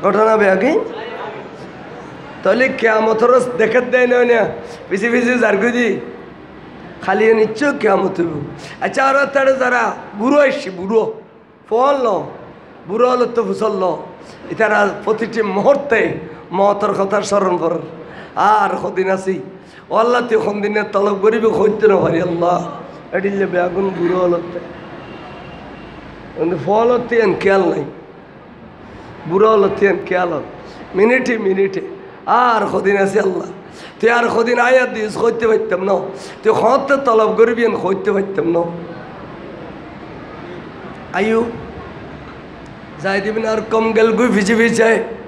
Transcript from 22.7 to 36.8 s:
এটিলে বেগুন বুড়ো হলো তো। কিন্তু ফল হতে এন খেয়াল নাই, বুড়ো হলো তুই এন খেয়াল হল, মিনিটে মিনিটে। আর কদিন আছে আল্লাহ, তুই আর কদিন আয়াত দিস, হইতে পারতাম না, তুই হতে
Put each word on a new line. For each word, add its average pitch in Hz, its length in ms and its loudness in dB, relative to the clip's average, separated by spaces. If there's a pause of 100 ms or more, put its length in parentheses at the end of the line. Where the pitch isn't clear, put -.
এটিলে 196 300 0
বেগুন 180 440 0
বুড়ো 175 300 0
হলো 175 180 2 (160)
তো। - 60 -6 (1800)
কিন্তু 165 300 0
ফল 214 260 4
হতে 240 280 0
এন 208 200 4
খেয়াল 196 220 4
নাই, 156 220 0 (1400)
বুড়ো 196 240 4
হলো 202 180 4 (100)
তুই 202 80 4
এন 185 180 2
খেয়াল 180 280 0
হল, 143 120 -4 (500)
মিনিটে 233 420 2
মিনিটে। 190 440 0 (440)
আর 226 360 4 (120)
কদিন 196 240 2
আছে 196 220 2
আল্লাহ, 185 280 -2 (520)
তুই 220 100 2
আর 240 160 2 (100)
কদিন 233 240 2
আয়াত 247 300 4
দিস, 214 280 -4
হইতে 233 300 0
পারতাম 202 360 2
না, 196 120 2 (480)
তুই 220 100 4
হতে 269 440 2